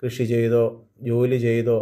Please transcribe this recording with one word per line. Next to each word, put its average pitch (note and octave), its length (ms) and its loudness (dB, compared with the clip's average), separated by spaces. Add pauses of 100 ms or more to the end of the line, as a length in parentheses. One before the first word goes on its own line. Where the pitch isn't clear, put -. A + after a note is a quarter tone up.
കൃഷി B2 220 -4
ചെയ്തോ A#2 400 2 (380)
ജോലി B2 360 0
ചെയ്തോ A#2 440 0